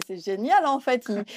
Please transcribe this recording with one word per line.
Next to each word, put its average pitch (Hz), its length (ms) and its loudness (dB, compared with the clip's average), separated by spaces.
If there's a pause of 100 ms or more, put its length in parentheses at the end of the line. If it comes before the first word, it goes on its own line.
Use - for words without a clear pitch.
c'est 180 160 -10
génial, 254 420 2
en 277 140 2
fait. » 254 300 0
Ils, 208 160 -2 (120)